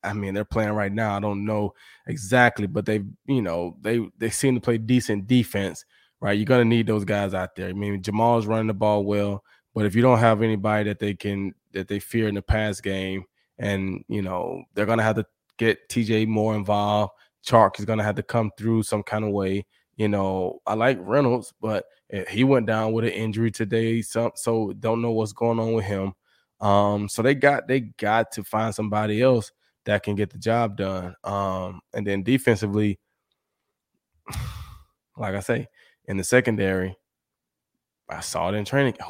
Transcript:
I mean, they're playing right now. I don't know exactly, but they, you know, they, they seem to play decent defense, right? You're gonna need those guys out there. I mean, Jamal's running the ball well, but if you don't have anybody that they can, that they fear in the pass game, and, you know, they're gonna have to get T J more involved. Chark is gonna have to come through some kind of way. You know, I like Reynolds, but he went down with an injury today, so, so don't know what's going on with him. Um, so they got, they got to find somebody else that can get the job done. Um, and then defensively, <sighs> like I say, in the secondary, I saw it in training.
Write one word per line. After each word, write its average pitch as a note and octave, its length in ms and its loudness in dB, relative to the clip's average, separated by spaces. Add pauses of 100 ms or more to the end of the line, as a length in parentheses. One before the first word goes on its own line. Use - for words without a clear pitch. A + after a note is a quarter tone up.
I G2+ 100 -4
mean, G2 200 -4
they're G#2 100 -2
playing G#2+ 280 -2
right G2+ 200 0
now. G#2+ 240 0
I G2+ 40 -2
don't G2+ 260 -2
know G#2 300 -2 (320)
exactly, A#2+ 580 4
but G2 220 -4
they, G#2+ 160 0 (240)
you C3 160 0
know, F2 380 -4
they, A#2 180 0 (180)
they A2+ 140 -2
seem C3 240 2
to A#2 60 -2
play A#2 180 0
decent A2 480 0
defense, G2+ 580 0 (340)
right? G2+ 120 -2
You're G#2 160 2
gonna B2 180 6
need A2+ 220 2
those G#2+ 180 0
guys G2+ 300 -2
out F2+ 200 -6
there. F#2 140 -8
I F#2 40 -8
mean, G2+ 280 -4
Jamal's A2 460 2
running A2 180 0
the A2 80 -2
ball G#2 320 2
well, G2+ 380 -2 (320)
but G#2+ 100 0
if G2 80 0
you A#2 80 4
don't B2 160 6
have A2+ 240 4
anybody G#2+ 480 0
that G2+ 80 -4
they G#2 160 -4
can, G2 400 -6 (200)
that F#2+ 140 -6
they G2+ 120 -4
fear A2 280 -2
in G2+ 60 -2
the G2+ 80 -4
pass G#2+ 400 -2
game, F#2+ 440 -4 (340)
and, F#2+ 480 -4
you G#2 160 -4
know, F2+ 400 -6 (100)
they're G2+ 140 0
gonna A2+ 160 2
have A2 140 2
to G#2+ 80 -2 (320)
get A2+ 300 0
T A#2+ 160 -2
J A2 220 2
more A2 300 0
involved. G#2 580 0 (320)
Chark A2 320 6
is G#2 80 -6
gonna A2 180 -2
have G#2 120 -2
to - 80 -6
come A2+ 340 -2
through A2 260 0
some G#2 200 -2
kind G#2+ 200 -4
of G#2 80 -2
way. G2 360 -2 (300)
You G#2+ 100 0
know, F#2+ 580 -2
I G2+ 80 -2
like A#2 260 2
Reynolds, A#2+ 640 0
but G#2+ 240 -2 (420)
he G#2 160 0
went C3 220 4
down A2 280 0
with A2+ 120 0
an A2 60 0
injury A2 400 -2
today, A2+ 500 0
so, A#2 320 -2
so A2+ 400 -2
don't A2+ 300 -2
know A#2 80 -2
what's A2 220 -2
going A#2 260 0
on A2+ 140 0
with A2 120 0
him. G2 280 -4 (460)
Um, G2+ 480 4
so - 140 -4
they C#3 140 4
got, C#3 320 4
they C3 140 2
got A2 500 -2
to G#2+ 120 -10
find A2 300 -2
somebody G#2+ 480 -2
else B2+ 300 2 (320)
that G#2 180 0
can G#2 140 -2
get G2+ 160 0
the - 80 -16
job A2+ 380 0
done. F#2 360 -4 (100)
Um, F#2 560 -4 (140)
and G#2 140 -4
then G2 160 -2
defensively, G#2+ 720 2 (1300)
<sighs> - 40 -14 (840)
like G2+ 200 -6
I G2+ 60 -4
say, A#2+ 260 -2 (380)
in G2 120 -6
the F#2+ 60 -4
secondary, G2 720 2 (1120)
I D#2 120 -10
saw E2+ 280 -4
it G#2 60 -2
in G#2 100 -2
training. C3+ 300 2 (140)